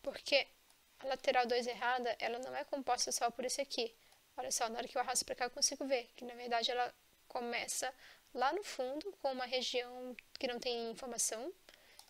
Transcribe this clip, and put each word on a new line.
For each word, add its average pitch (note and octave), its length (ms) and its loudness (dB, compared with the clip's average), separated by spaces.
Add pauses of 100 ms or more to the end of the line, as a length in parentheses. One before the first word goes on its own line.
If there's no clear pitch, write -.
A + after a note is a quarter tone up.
Porque - 460 2 (540)
a C4 60 -8
lateral B3+ 400 4
dois A#3+ 200 2
errada, A#3+ 520 0
ela A#3 200 -2
não C4 160 -6
é C4 100 -4
composta B3+ 460 -2
só A#3+ 200 2
por A#3+ 140 -6
esse B3+ 160 -2
aqui. B3 340 -2 (420)
Olha C4 140 -4
só, B3 180 2
na A3+ 100 -4
hora B3 100 -6
que - 80 -4
eu B3+ 60 2
arrasto B3 220 0
pra C4 100 -4
cá, - 100 0
eu B3 60 -2
consigo C#4+ 360 2
ver B3+ 300 2
que, - 80 -12
na A#3+ 100 -10
verdade, A#3 360 0
ela B3 240 2 (340)
começa A#3+ 640 -2 (400)
lá C4 200 4
no G4+ 100 -2
fundo, D4 580 -4
com C4+ 120 2
uma B3+ 120 -2
região B3 720 -2 (220)
que C4+ 80 0
não B3 120 0
tem A#3 320 -2
informação, A#3 600 -2 (580)